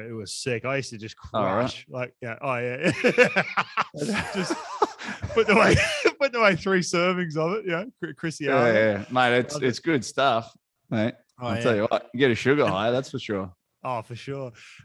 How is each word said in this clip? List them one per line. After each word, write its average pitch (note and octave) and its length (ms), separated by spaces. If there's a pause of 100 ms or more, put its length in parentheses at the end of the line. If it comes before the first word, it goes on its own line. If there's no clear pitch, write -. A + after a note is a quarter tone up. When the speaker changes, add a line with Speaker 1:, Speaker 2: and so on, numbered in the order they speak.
Speaker 1:
It A#2 60
was A2 220
sick. A#2+ 300
I C3+ 120
used C3+ 140
to A2+ 80
just A2 180 (160)
Speaker 2:
Oh, A2 100
right. F#2+ 180
Speaker 1:
crush, B2+ 280
like, B2+ 320
yeah, A#2 220
oh C3+ 140
yeah, B2+ 340 (1040)
<laughs> G#3 380
just G3 200
Speaker 2:
<laughs> - 800
Speaker 1:
put A4 160
away, - 260 (220)
<laughs> A#4 220
put C#4 140
away G#3 220
three F#3+ 240
servings F3 560
of D#3+ 220
it. G#3 80
Yeah, F3 180 (160)
Chr-, D#3+ 120
Chrissy D#3 340
Speaker 2:
Yeah, C3+ 100
Speaker 1:
Arnold. A#2+ 200
Speaker 2:
yeah, G#2 360
mate. B2 260
It's, A#2+ 160
Speaker 1:
Loved D3 100
it. B2+ 40
Speaker 2:
it's A#2 120
good D3+ 240
stuff, B2 480 (380)
mate. A2+ 240 (260)
Speaker 1:
Oh, B2 80
Speaker 2:
I'll A#2 80
Speaker 1:
yeah. A#2 60
Speaker 2:
tell A#2+ 140
you G2+ 140
what, - 240
you - 60
get C#3 120
a - 40
sugar C#3 260
Speaker 1:
And G#2+ 100
Speaker 2:
high, G2+ 180
that's C3 200
for C3 100
sure. F#2+ 320 (320)
Speaker 1:
Oh, B2 180
for A#2 140
sure. C3+ 340 (340)